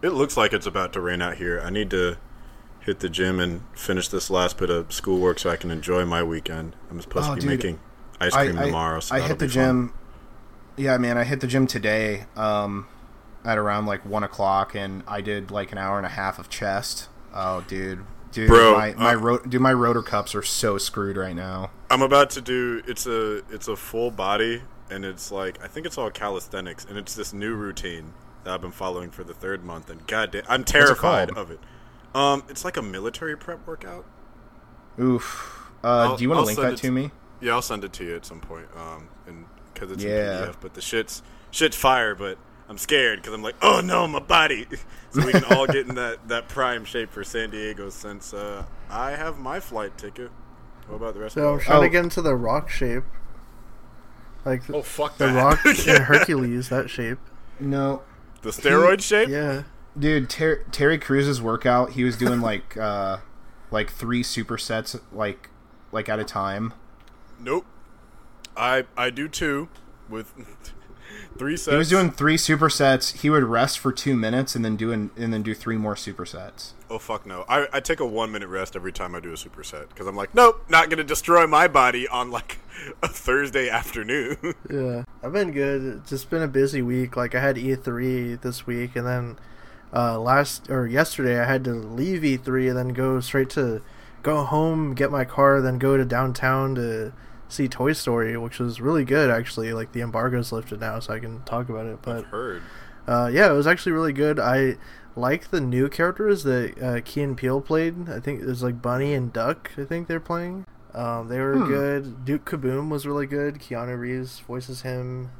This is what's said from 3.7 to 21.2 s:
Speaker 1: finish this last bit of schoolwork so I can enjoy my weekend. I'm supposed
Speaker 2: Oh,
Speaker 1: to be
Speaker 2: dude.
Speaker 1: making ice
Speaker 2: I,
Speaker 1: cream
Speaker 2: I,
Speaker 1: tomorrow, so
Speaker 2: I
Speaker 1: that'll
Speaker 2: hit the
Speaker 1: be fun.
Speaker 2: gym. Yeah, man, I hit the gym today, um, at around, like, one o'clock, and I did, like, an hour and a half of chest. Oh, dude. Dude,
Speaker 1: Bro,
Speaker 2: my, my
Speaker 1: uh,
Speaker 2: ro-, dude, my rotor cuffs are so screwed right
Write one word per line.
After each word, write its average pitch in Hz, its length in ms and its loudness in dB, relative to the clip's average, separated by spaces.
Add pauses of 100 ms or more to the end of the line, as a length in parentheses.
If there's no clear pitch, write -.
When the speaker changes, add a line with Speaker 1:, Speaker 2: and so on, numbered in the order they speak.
Speaker 1:
finish 92 340 -2
this - 220 -4
last 90 280 2
bit 92 120 0
of 85 240 -2
schoolwork 90 460 2
so 92 100 -2
I 85 60 0
can 82 160 -6
enjoy 90 340 0
my 85 160 0
weekend. 82 540 -4 (160)
I'm 85 100 -12
supposed - 260 -4
Speaker 2:
Oh, 143 80 -2
Speaker 1:
to - 0 -
be - 60 -4
Speaker 2:
dude. 143 80 0
Speaker 1:
making 101 300 -2 (400)
ice 90 160 2
Speaker 2:
I, 175 100 4
Speaker 1:
cream 85 140 -2
Speaker 2:
I, 143 80 0
Speaker 1:
tomorrow, 80 320 0
so 123 160 -6
Speaker 2:
I 135 40 2
Speaker 1:
that'll 131 100 -2
Speaker 2:
hit 151 100 -2
the 151 80 0
Speaker 1:
be 127 60 -2
fun. 131 100 4
Speaker 2:
gym. 127 300 2 (840)
Yeah, 135 220 2
man, 120 180 2
I 120 60 2
hit 135 160 -2
the 131 80 -4
gym 131 180 4
today, 107 600 0 (100)
um, 104 520 -2 (560)
at 113 140 0
around, 104 300 0
like, 101 180 -4
one 104 180 -2
o'clock, 98 520 0
and 95 320 -8
I 104 140 -6
did, 101 280 -6
like, 101 220 -6
an 104 80 -8
hour 98 180 -2
and 98 80 -4
a 90 40 -6
half 95 280 -4
of - 120 -16
chest. - 580 -4 (260)
Oh, 92 340 -2
dude. 95 340 -6 (300)
Dude, 110 180 4
Speaker 1:
Bro, 113 260 12
Speaker 2:
my, 107 200 2
my 117 200 4
Speaker 1:
uh, - 20 0
Speaker 2:
ro-, 117 220 2
dude, 127 220 0
my 131 120 6
rotor 120 300 2
cuffs 104 320 -2
are 101 80 -4
so 104 340 0
screwed 98 400 -4
right 92 180 -4